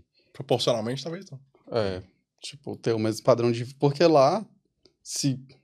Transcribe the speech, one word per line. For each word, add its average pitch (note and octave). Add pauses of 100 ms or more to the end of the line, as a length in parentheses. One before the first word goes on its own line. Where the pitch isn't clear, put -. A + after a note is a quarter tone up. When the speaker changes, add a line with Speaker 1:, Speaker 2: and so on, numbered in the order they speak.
(340)
Speaker 1:
Proporcionalmente, B2
talvez E3+
não. C3+ (380)
Speaker 2:
É, F#2+ (400)
tipo, -
ter -
o A2+
mesmo A2
padrão A#2
de, A#2 (100)
porque C#3+
lá, D#3+ (580)
se, - (240)